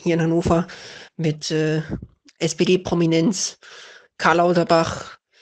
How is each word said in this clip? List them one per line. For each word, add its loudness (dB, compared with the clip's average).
hier 0
in 2
Hannover 0
mit, -4
äh, -2
S-P-D-Prominenz, 0
Karl 2
Lauterbach, 2